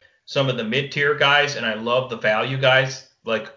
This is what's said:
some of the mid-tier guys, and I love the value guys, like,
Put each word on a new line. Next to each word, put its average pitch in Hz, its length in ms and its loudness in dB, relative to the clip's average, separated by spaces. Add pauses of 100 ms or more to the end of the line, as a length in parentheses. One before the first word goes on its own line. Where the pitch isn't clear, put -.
(260)
some 139 220 -2
of 120 80 -2
the 117 60 -6
mid-tier 139 540 0
guys, 143 400 2
and 113 100 -6
I 110 80 -2
love 120 340 0
the 117 80 -6
value 113 400 0
guys, 131 520 2 (160)
like, 107 320 -4